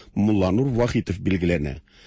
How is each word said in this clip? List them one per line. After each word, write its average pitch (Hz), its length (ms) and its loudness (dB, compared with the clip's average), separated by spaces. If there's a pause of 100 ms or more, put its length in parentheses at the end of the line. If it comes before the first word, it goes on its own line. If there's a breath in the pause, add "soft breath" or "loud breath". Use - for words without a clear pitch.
(160 loud breath)
Мулланур 104 540 2
Вахитов 117 500 0
билгеләнә. 87 640 -2 (260 loud breath)